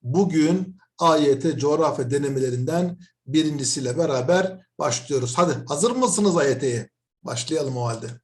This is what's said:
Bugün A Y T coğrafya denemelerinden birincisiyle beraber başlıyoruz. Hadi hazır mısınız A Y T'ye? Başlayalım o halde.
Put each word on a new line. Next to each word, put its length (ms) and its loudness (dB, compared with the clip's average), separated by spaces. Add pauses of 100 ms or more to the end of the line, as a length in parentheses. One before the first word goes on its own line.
Bugün 760 0 (220)
A 180 4
Y 220 4
T 180 0
coğrafya 540 0
denemelerinden 840 -2 (280)
birincisiyle 720 -2
beraber 720 0 (120)
başlıyoruz. 560 -2
Hadi 180 4 (140)
hazır 240 0
mısınız 460 2
A 60 4
Y 160 2
T'ye? 300 -2 (340)
Başlayalım 540 -4
o 80 -2
halde. 220 -6 (160)